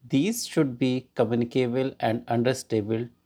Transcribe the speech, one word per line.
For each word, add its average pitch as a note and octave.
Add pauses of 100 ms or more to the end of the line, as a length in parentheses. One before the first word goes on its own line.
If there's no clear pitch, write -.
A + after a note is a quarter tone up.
these E3
should C3+
be B2+
communicable A#2+
and A#2
understandable A#2 (180)